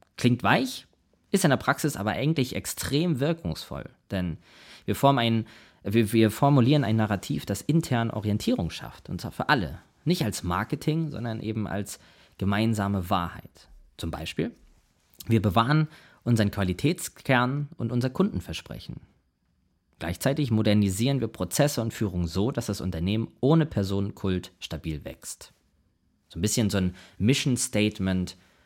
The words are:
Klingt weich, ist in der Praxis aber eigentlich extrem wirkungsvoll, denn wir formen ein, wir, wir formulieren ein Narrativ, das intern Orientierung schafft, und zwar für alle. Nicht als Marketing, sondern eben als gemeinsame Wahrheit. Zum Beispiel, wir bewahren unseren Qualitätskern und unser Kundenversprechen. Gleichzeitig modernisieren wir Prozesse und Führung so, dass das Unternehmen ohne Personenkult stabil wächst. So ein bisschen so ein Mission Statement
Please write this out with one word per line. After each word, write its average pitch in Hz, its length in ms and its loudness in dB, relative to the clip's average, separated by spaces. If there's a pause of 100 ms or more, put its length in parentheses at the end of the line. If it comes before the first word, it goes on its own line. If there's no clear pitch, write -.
(160)
Klingt 123 260 2
weich, 202 440 0 (440)
ist 196 140 2
in 156 60 4
der 131 60 6
Praxis - 400 0
aber 104 140 -2
eigentlich 131 440 0
extrem 143 680 -2
wirkungsvoll, 107 680 -4 (220)
denn 90 260 -2 (480)
wir 104 100 -2
formen 139 240 4
ein, 113 280 2 (360)
wir, 107 300 2
wir 113 180 6
formulieren 139 540 4
ein 110 120 2
Narrativ, 107 500 -2
das 98 160 -4
intern 127 480 0
Orientierung 107 600 0
schafft, - 380 -14
und 87 120 -8
zwar - 120 -8
für - 160 -4
alle. 90 320 0 (240)
Nicht 165 200 0
als - 180 -4
Marketing, 143 680 -2
sondern 113 300 -6
eben 107 260 -4
als - 320 -6 (380)
gemeinsame 101 720 0
Wahrheit. - 600 -6 (280)
Zum 82 140 -8
Beispiel, 80 420 -6 (720)
wir 113 140 2
bewahren 117 480 2 (340)
unseren 110 280 2
Qualitätskern 127 1300 -2
und 120 160 -6
unser 123 160 0
Kundenversprechen. - 920 -6 (1000)
Gleichzeitig 131 520 -2
modernisieren 107 720 2
wir - 80 -2
Prozesse 135 540 -2
und 110 100 -4
Führung 87 340 -2
so, 95 240 0
dass - 160 -4
das 98 140 -4
Unternehmen 92 480 -2 (120)
ohne 151 260 4
Personenkult 98 920 -2
stabil 78 460 -8
wächst. - 480 -16 (760)
So - 100 -12
ein 82 40 -2
bisschen 107 280 2
so 98 80 0
ein 92 160 2 (240)
Mission 123 400 2
Statement 95 800 0 (280)